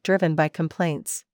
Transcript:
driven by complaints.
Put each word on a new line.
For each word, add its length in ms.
driven 320
by 100
complaints. 880